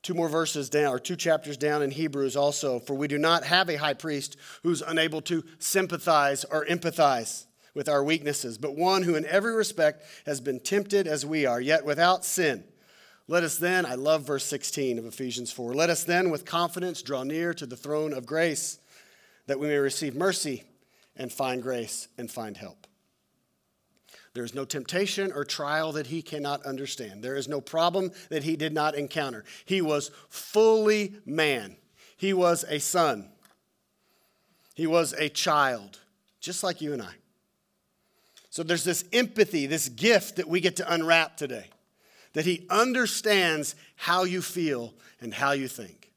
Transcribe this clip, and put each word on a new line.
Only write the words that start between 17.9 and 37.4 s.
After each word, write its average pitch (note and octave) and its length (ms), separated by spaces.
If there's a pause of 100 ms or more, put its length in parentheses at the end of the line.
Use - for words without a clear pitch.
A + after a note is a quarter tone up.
of C3 140
grace, D#3 540 (680)
that C#3 100
we D3 100
may D3 100
receive C#3 380
mercy D#3+ 500 (500)
and C3 160
find B2+ 320
grace A#2+ 540
and A#2+ 120
find G#2+ 280
help." G2+ 240 (1500)
There A#2+ 100
is A#2+ 120
no C3+ 100
temptation F#3+ 680
or C#3+ 140
trial D#3 460
that C#3+ 160
he D#3+ 140
cannot C#3+ 440
understand. C3 560
There C3 140
is C3+ 120
no C#3+ 140
problem F3 500 (180)
that D3+ 140
he D#3+ 120
did D#3 180
not D3+ 220
encounter. C#3 480 (220)
He F#3+ 160
was D3+ 280 (200)
fully G#3+ 840 (120)
man. C3+ 520 (400)
He G3 160
was F3 340
a D3+ 120
son. C#3 500 (1400)
He D#3+ 140
was E3 260
a D3+ 160
child, C3+ 680 (400)
just F3 240
like F3+ 180
you D3 120
and B2 80
I. F2+ 120 (1400)